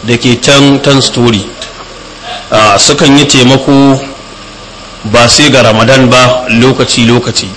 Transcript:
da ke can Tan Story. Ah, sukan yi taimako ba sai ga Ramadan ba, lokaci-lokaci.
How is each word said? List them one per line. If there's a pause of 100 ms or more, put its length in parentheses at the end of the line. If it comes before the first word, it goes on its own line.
da
ke
can
Tan
Story. (1080)
Ah,
sukan
yi
taimako (1080)
ba
sai
ga
Ramadan
ba, (160)
lokaci-lokaci.